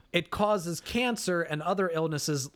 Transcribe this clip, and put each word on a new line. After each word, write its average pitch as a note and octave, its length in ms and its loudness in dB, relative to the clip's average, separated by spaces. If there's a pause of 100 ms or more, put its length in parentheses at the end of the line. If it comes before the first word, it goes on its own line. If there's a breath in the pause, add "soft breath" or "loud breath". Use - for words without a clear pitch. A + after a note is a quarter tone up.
(120)
it F3 180 0
causes F#3+ 500 0
cancer A#3 640 0
and D3+ 180 -4
other F#3 320 0
illnesses D3+ 640 0